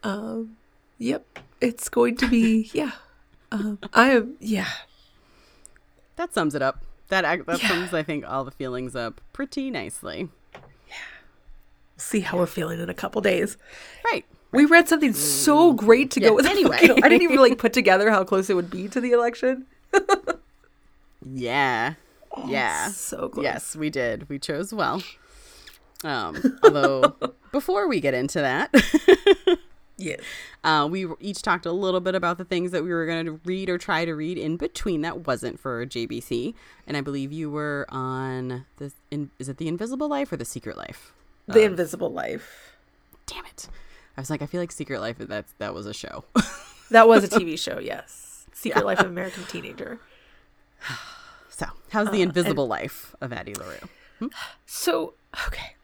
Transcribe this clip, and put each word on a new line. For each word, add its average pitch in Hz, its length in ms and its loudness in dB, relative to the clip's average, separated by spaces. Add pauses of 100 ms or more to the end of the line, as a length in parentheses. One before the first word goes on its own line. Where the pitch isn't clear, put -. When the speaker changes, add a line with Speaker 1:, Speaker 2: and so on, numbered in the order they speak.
Speaker 1:
Um, 220 520 -6 (420)
yep. 240 280 -4 (340)
It's 240 280 -2
going 240 300 2
to 254 120 0
be, 226 400 2
<laughs> - 20 -20
yeah. 285 200 -2 (580)
Um, 208 300 -4 (120)
I 247 180 6
am, 247 280 2
yeah. 202 300 -4 (1500)
Speaker 2:
That 339 180 -8
sums 151 220 0
it 139 80 -2
up. 135 220 -2 (240)
That 190 160 0
ac-, 160 240 0
that 175 120 -2
Speaker 1:
Yeah. 226 80 -2
Speaker 2:
sums, 180 240 -2
I 160 120 -2
think, 147 260 -6
all 135 140 -4
the 135 80 -14
feelings 127 420 -8
up 117 260 -8 (120)
pretty 269 400 -8
nicely. 117 560 -8 (600)
Speaker 1:
Yeah. - 60 -18 (1000)
See - 240 -2
how 175 180 -4
we're 175 80 2
feeling 165 320 -6
in 170 100 -8
a 185 60 -8
couple 190 280 -6
days. 185 340 0 (480)
Speaker 2:
Right. - 200 -2 (280)
Speaker 1:
We 277 120 8
read 330 240 8
something 294 240 2
so 226 640 4
Speaker 2:
Mm. - 20 0
Speaker 1:
great 233 360 6
to - 80 0
go - 80 4
Speaker 2:
Yeah, 220 40 8
Speaker 1:
with 262 140 6
the 349 60 4
Speaker 2:
anyway. 370 340 6
Speaker 1:
book. - 180 8
I 285 40 10
didn't 339 140 8
even, 311 160 4
like, 254 200 8
put 233 160 2
together 202 360 6
how 190 140 4
close 190 240 0
it 202 60 2
would 175 160 -2
be 185 180 -8
to 240 120 -2
the 240 100 -2
election. 240 560 0 (260)
<laughs> 392 140 4 (1200)
Speaker 2:
Yeah. 127 680 -2 (380)
Speaker 1:
Oh, - 160 -10
Speaker 2:
Yeah. 107 400 -2
Speaker 1:
so - 400 -8
close. - 160 -8
Speaker 2:
Yes, - 320 -6
we 151 140 -4
did. 120 400 -4
We 139 80 -10
chose 165 340 -8
well. 180 300 -2 (1000)
Um, 139 540 -4
Speaker 1:
<laughs> - 40 0
Speaker 2:
although, 139 540 6 (360)
before 359 360 -2
we 208 120 0
get 135 140 0
into 131 260 -2
that, 143 320 0
<laughs> - 840 6 (400)
Speaker 1:
Yes. 180 220 -8 (420)
Speaker 2:
uh, 156 280 4
we 185 160 -2 (140)
each 202 220 -8
talked 175 240 0
a 170 60 -4
little 185 280 0
bit 185 140 -2
about 175 240 0
the 185 60 -10
things 175 260 -2
that 170 140 -2
we 180 60 -4
were 165 160 -2
gonna 165 260 -4 (120)
read 190 240 -4
or 175 100 -2
try 170 260 -2
to 170 100 -4
read 156 240 -6
in 160 200 -4
between 202 420 -4
that 165 260 -6
wasn't 123 320 -4
for 120 280 -6
J 117 200 -6
B 120 140 -8
C. 127 340 -6 (320)
And 147 100 -6
I 143 40 -4
believe 139 320 -8
you 156 180 -8
were 147 380 -4
on 131 760 -6 (120)
the, 143 160 -12 (180)
in-, 147 280 -8
is 131 100 -10
it 135 80 -10
The 165 120 -6
Invisible 240 400 -6
Life 285 240 -4
or 170 40 -6
The 117 80 -10
Secret - 320 -12
Life? - 360 -16 (360)
Speaker 1:
The 220 160 8
Speaker 2:
Of 202 80 2
Speaker 1:
Invisible 175 400 -4
Life. - 640 -10 (500)
Speaker 2:
Damn - 200 -14
it. - 220 -18 (500)
I - 40 -12
was 131 80 -10
like, 151 100 -4
"I 147 60 -8
feel 175 160 -6
like 170 100 -8
Secret 135 280 -8
Life, 113 180 -6
that's, 107 400 -10
that 104 160 -8
was 101 120 -12
a 107 80 -10
show." - 300 -14 (100)
<laughs> 220 80 2 (480)
Speaker 1:
That 226 180 10
was 214 160 10
a 190 40 -4
T 208 160 4
V 160 120 -6
show, - 240 -8
yes. - 720 -14
Secret - 280 -2
Speaker 2:
Yeah. - 60 0
Speaker 1:
Life 190 140 -2
of 185 60 4
American 180 380 -10
Teenager. - 540 -12 (840)
Speaker 2:
<sighs> - 80 -12 (600)
So, - 160 -10 (260)
how's 208 180 0
The 208 100 0
Speaker 1:
Uh, - 20 4
and - 40 6
Speaker 2:
Invisible 170 440 0
Life - 500 -8
of 127 140 -10
Addie 104 220 -12
LaRue? 92 340 -14 (300)
Hmm? 226 80 -8 (400)
Speaker 1:
So, - 480 -4 (320)
okay. - 360 -10